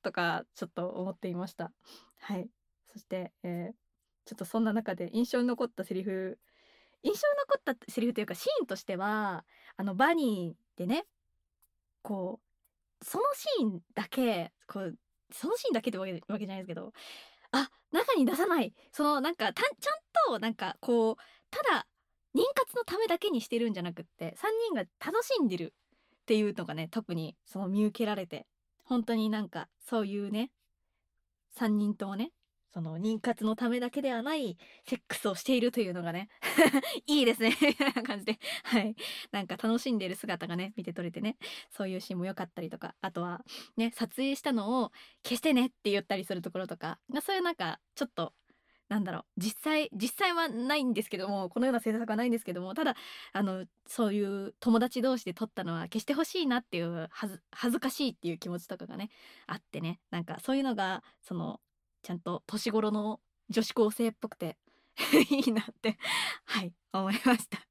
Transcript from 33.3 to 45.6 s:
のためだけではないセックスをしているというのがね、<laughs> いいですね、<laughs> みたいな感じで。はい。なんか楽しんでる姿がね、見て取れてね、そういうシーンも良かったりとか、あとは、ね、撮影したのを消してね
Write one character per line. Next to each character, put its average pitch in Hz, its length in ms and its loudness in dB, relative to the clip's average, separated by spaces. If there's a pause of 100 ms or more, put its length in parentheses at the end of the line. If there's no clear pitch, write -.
の 220 120 2
た 240 140 0
め 240 100 2
だ 247 100 -2
け 285 120 -2
で 269 120 2
は 233 100 -2
な 302 120 0
い 226 220 -4 (280)
セ 254 100 -2
ッ - 120 -12
ク - 80 -6
ス - 120 -4
を 143 80 0
し - 80 -10
て 262 140 4
い 226 40 6
る 240 100 4
と 240 100 0
い 185 80 0
う 175 40 -4
の 175 100 -4
が 170 80 -2
ね、 185 180 -6 (120)
<laughs> - 680 4
い 294 160 6
い - 20 6
で 233 100 6
す - 60 -2
ね、 226 140 6
<laughs> - 60 2
み 294 140 6
た 277 120 2
い 269 60 2
な 226 100 -2
感 208 160 -4
じ 202 60 -10
で。 214 140 0 (240)
は 240 160 4
い。 214 160 0 (360)
な 202 100 0
ん 180 60 -4
か 185 100 -6
楽 226 220 2
し 262 120 -2
ん 220 60 2
で 190 100 0
る 185 80 -2
姿 175 320 -4
が 170 80 -2
ね、 190 200 -4
見 190 80 -6
て 170 100 -6
取 175 140 -4
れ 170 40 -4
て 170 100 -8
ね、 208 160 -2 (320)
そ - 160 -6
う 190 40 -4
い 185 60 -2
う 185 40 -4
シ - 140 -8
ー - 20 -4
ン 175 40 -2
も 180 60 0
良 190 80 -4
か 185 120 -6
っ 175 60 -20
た 175 100 -10
り 165 80 -6
と 170 80 -10
か、 - 240 -10
あ 175 100 -4
と 175 100 -4
は、 175 220 -6 (340)
ね、 233 140 2
撮 - 240 -4
影 269 200 0
し - 60 -12
た 277 120 0
の 233 300 2
を 202 80 -4 (320)
消 240 140 -2
し - 40 -6
て 311 120 6
ね 254 140 6